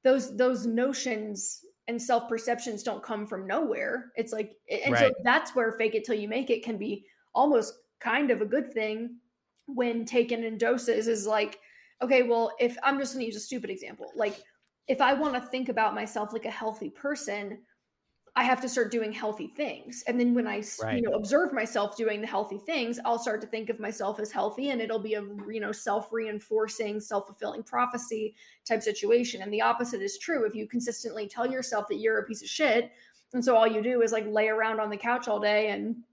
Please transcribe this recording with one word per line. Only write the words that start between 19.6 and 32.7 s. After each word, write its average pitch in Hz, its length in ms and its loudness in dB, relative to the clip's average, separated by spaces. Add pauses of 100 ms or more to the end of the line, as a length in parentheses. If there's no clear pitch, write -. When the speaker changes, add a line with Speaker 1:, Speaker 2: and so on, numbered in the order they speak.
Speaker 1:
And 240 120 0
then 240 140 6
when 233 140 2
I 208 120 -4
s-, 214 300 -6
you 240 120 0
Speaker 2:
Right. - 20 2
Speaker 1:
know, 208 120 0
observe 262 380 2
myself 269 420 -2
doing 214 240 -2
the 220 80 -6
healthy 202 300 -4
things, 240 480 -4
I'll 233 140 2
start 214 220 -2
to 214 60 -10
think 226 220 -6
of 220 100 -2
myself 208 400 -4
as 214 120 -4
healthy, 254 400 -2
and 240 100 0
it'll 220 180 -2
be 214 140 -2
a, 208 80 -2
you 202 380 -8
know, 208 120 -2
self-reinforcing, 214 1300 -2
self-fulfilling 208 640 -4
prophecy 240 720 -2 (300)
type 226 160 2
situation. 220 640 2
And 202 100 -6
the 214 80 2
opposite 233 400 2
is 196 160 -4
true. 294 280 0
If 214 100 -2
you 214 120 -6
consistently 233 600 -4
tell 240 220 -2
yourself 247 400 -2
that 202 80 0
you're 220 220 2
a 208 60 -2
piece 214 180 -8
of - 60 -10
shit, 240 420 2 (420)